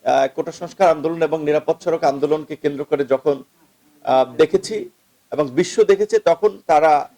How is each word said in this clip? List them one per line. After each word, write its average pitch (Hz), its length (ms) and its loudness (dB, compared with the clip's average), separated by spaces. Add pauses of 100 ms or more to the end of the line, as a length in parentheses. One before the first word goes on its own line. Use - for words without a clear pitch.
আহ, 135 300 2
কোটা 160 180 -8
সংস্কার 175 380 0
আন্দোলন 160 320 -2
এবং 156 220 -2
নিরাপদ 151 360 -2
সড়ক 165 240 -2
আন্দোলনকে 147 520 -2
কেন্দ্র 143 280 -4
করে 143 200 -2
যখন, 135 380 -2 (600)
আহ, 127 320 0
দেখেছি 190 540 0 (420)
এবং 139 180 -2
বিশ্ব 175 340 0
দেখেছে, 202 340 2
তখন 196 480 0
তারা 151 520 2